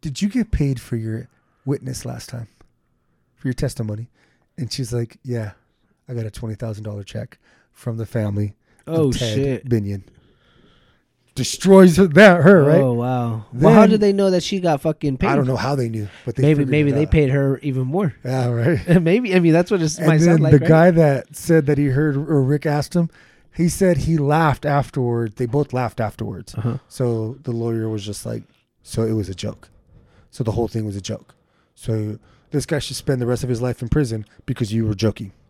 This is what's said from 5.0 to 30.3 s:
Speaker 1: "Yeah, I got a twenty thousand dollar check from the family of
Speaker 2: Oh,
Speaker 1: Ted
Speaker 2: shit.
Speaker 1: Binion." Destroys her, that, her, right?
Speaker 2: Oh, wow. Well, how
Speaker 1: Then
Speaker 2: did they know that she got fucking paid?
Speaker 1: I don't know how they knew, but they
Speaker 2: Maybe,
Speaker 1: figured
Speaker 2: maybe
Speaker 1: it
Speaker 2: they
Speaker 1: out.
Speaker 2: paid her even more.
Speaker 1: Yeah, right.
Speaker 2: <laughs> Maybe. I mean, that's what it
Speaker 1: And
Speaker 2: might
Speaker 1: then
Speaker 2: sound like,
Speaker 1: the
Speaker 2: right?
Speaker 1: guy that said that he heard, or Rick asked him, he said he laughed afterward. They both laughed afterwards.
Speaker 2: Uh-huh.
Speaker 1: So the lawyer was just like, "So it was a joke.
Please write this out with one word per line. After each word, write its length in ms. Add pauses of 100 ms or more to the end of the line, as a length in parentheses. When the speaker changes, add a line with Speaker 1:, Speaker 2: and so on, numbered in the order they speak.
Speaker 1:
"Yeah, 280 (560)
I 60
got 120
a 60
twenty 240
thousand 300
dollar 180
check 340 (340)
from 260
the 100
family 480 (320)
of 120
Speaker 2:
Oh, 120
Speaker 1:
Ted 240
Speaker 2:
shit. 340
Speaker 1:
Binion." 340 (1300)
Destroys 640
her, 100
that, 340
her, 220
right? 180
Speaker 2:
Oh, 120
wow. 600
Well, 180
how 100
Speaker 1:
Then 100
Speaker 2:
did 100
they 100
know 200
that 100
she 180
got 220
fucking 380
paid? 80
Speaker 1:
I 80
don't 100
know 100
how 200
they 120
knew, 200 (180)
but 100
they 60
Speaker 2:
Maybe, 200
Speaker 1:
figured 80
Speaker 2:
maybe 200
Speaker 1:
it 60
Speaker 2:
they 100
Speaker 1:
out. 60
Speaker 2:
paid 180
her 300
even 260
more. 300 (100)
Speaker 1:
Yeah, 240
right. 520
Speaker 2:
<laughs> 20
Maybe. 320
I 40
mean, 140
that's 160
what 140
it 160
Speaker 1:
And 80
Speaker 2:
might 100
Speaker 1:
then 120
Speaker 2:
sound 100
like, 140
Speaker 1:
the 60
Speaker 2:
right? 80
Speaker 1:
guy 240
that 440
said 320
that 100
he 100
heard, 300
or 240
Rick 240
asked 300
him, 160 (440)
he 140
said 280
he 200
laughed 480
afterward. 680
They 100
both 280
laughed 280
afterwards. 540
Speaker 2:
Uh-huh. 320
Speaker 1:
So 560
the 80
lawyer 360
was 160
just 220
like, 160 (400)
"So 220
it 100
was 160
a 60
joke. 340 (640)